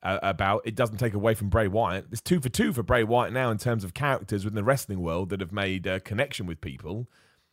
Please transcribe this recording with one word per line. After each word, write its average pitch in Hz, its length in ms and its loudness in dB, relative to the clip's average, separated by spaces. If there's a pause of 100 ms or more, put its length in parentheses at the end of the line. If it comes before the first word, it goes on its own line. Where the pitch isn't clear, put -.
uh, 95 200 0
about, 98 440 2
it 110 100 -4
doesn't 113 220 0
take 117 160 0
away 107 200 4
from 104 140 -2
Bray 107 200 4
Wyatt. 95 440 0
It's 113 80 -8
two 180 180 2
for 127 120 -2
two 214 240 0
for 120 80 -2
Bray 120 200 4
Wyatt 110 300 4
now 127 180 2
in 107 80 0
terms 113 240 0
of 90 120 -8
characters 110 500 -2
within 104 120 -4
the 104 60 0
wrestling 104 380 0
world 85 300 -2
that 98 100 -4
have 87 120 -6
made 95 340 -2
a 95 140 0
connection 110 460 -4
with 82 140 -8
people. 90 480 -8 (440)